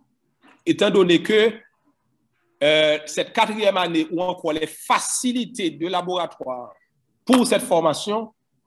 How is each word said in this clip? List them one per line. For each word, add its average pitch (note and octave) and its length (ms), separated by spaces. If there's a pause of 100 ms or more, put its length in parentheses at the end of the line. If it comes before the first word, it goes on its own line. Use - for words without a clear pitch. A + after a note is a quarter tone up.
(640)
étant G3+ 240
donné F3+ 340
que, G#3+ 300 (1120)
euh, D3+ 440
cette - 260
quatrième G#3+ 440
année E3+ 340
ou E3+ 120
encore F3 300
les D#3 140
facilités A3+ 1040
de D3 180
laboratoire E3+ 840 (520)
pour B3 220
cette - 160
formation, F3+ 680 (340)